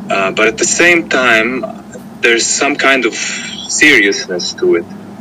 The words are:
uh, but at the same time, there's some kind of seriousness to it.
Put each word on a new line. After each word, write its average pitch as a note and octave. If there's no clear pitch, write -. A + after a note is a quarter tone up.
uh, F#2+
but G#2+
at A2+
the -
same E3+
time, A#2+
there's A#2
some C#3+
kind C3+
of A2+
seriousness -
to A#2+
it. E2+